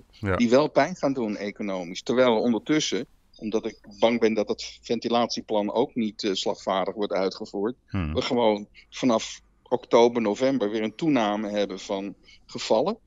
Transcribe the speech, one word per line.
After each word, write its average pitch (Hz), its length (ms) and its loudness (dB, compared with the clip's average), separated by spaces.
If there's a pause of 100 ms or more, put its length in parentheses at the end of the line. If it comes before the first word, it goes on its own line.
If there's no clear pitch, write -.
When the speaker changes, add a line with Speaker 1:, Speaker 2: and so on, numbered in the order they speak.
(120)
Speaker 1:
Ja. 95 240 -2
Speaker 2:
die 117 140 2
wel 139 200 6
pijn 156 260 2
gaan 139 180 -2
doen 110 240 -4
economisch. 95 680 -8
Terwijl 123 380 4
ondertussen, 120 640 0 (320)
omdat 107 280 -4
ik 107 120 -10 (220)
bang 113 200 4
ben 110 140 4
dat 104 140 0
het - 340 -8
ventilatieplan 113 920 -2
ook 113 220 -2
niet, 107 280 -4
eh, 101 100 0
slagvaardig 95 640 -2
wordt 104 180 -4
uitgevoerd, 98 640 -4 (120)
Speaker 1:
Hmm. 80 260 -4
Speaker 2:
we 123 80 -2
gewoon 107 460 0 (220)
vanaf - 520 -2 (220)
oktober, 120 580 4
november 113 500 0
weer 110 120 -2
een 110 120 -6
toename 110 540 0
hebben 98 300 -2
van 95 360 -6 (300)
gevallen. 127 600 0